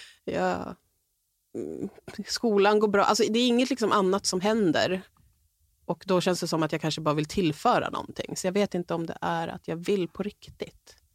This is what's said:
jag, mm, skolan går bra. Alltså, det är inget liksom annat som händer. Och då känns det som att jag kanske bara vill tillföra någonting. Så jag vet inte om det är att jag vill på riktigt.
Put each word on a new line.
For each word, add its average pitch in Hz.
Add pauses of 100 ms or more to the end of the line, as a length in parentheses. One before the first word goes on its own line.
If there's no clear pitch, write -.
(240)
jag, 180 (800)
mm, 95 (380)
skolan 208
går 214
bra. 196
Alltså, -
det 220
är 247
inget 247
liksom 226
annat 196
som 185
händer. 185 (840)
Och -
då 185
känns 175
det 175
som 160
att 156
jag 160
kanske 156
bara 151
vill 156
tillföra 180
någonting. -
Så -
jag 180
vet 196
inte 175
om 165
det -
är 170
att -
jag 165
vill 175
på -
riktigt. - (180)